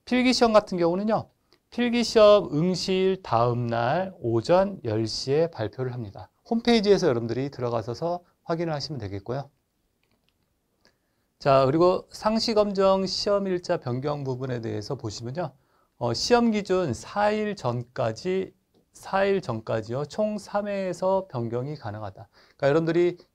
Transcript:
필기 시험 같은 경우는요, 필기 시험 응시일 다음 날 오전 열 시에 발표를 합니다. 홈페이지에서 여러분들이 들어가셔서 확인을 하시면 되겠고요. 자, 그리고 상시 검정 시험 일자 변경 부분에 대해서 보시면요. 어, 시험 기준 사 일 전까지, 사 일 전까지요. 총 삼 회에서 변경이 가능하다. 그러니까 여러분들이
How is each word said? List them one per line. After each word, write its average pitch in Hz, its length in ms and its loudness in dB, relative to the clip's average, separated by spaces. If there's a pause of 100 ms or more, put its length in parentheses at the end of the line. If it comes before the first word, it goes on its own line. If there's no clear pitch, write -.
필기 247 260 2
시험 233 220 4
같은 208 240 4
경우는요, 180 500 0 (440)
필기 240 340 0
시험 208 480 6
응시일 185 680 0
다음 120 440 2
날 139 540 -2
오전 165 640 2
열 113 220 -2
시에 147 400 -2
발표를 123 460 -8
합니다. 107 360 -12 (200)
홈페이지에서 214 580 4
여러분들이 120 420 0
들어가셔서 123 720 -6 (220)
확인을 170 280 -4
하시면 143 280 -8
되겠고요. 104 500 -8 (1900)
자, 135 280 4
그리고 165 460 2
상시 220 420 -2
검정 196 520 2
시험 196 400 0
일자 180 320 -2
변경 143 460 -6
부분에 127 380 -6
대해서 107 340 -6
보시면요. 123 560 -8 (460)
어, 120 160 -2
시험 240 380 2
기준 185 420 0
사 - 380 -2
일 214 240 -4
전까지, 127 960 -4 (400)
사 - 320 -2
일 196 160 2
전까지요. 113 640 -4
총 214 320 -4
삼 208 300 -6
회에서 185 640 -2
변경이 123 460 -6
가능하다. 107 560 -12
그러니까 - 360 -4
여러분들이 165 500 2 (180)